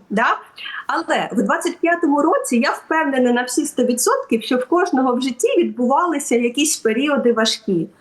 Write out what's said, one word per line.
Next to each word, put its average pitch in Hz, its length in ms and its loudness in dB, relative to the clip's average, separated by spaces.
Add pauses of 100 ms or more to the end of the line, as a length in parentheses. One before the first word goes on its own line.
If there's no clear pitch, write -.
Да? 247 280 0 (500)
Але 277 440 -2
в 202 120 0
двадцять 294 340 -2
п'ятому 330 440 2
році 320 360 0
я 277 140 2
впевнена 269 600 0
на 240 120 2
всі 277 220 -2
сто - 180 -2
відсотків, 240 600 0
що 254 140 -2
в 254 80 -2
кожного 285 500 2
в 247 60 -2
житті 277 360 0
відбувалися 269 800 0
якісь 240 420 0
періоди 240 560 0
важкі. 208 540 0 (140)